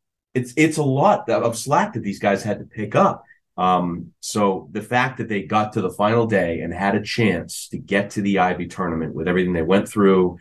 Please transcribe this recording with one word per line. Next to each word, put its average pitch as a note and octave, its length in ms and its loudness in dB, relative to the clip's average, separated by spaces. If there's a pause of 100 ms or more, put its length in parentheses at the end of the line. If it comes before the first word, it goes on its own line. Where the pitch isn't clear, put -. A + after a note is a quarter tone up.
(340)
It's, B2 220 -4
it's D#3 220 2
a D3+ 60 2
lot C#3 460 2
of, - 140 2
of A#2 140 -2
slack F3+ 360 0
that - 100 -6
these G2+ 160 -6
guys G2 220 0
had G#2 180 -4
to - 60 -14
pick - 300 -6
up. F#3+ 300 2 (320)
Um, F2+ 640 0
so G2 500 0
the G#2 100 -6
fact B2+ 360 0
that A2+ 100 -6
they G#2 160 -4
got G#2+ 300 0
to G#2 80 -2
the F#2 100 -2
final A2+ 340 2
day F2+ 360 0
and E2+ 120 -6
had G2 220 0
a G2+ 80 -2
chance F#2+ 640 -2
to - 80 -8
get G2 340 -2
to G#2+ 100 -6
the G2 180 2
Ivy F2+ 280 0
tournament E2 460 -4
with D#2+ 140 -6
everything F2+ 260 0
they E2+ 80 0
went F#2+ 280 2
through, F#2+ 520 4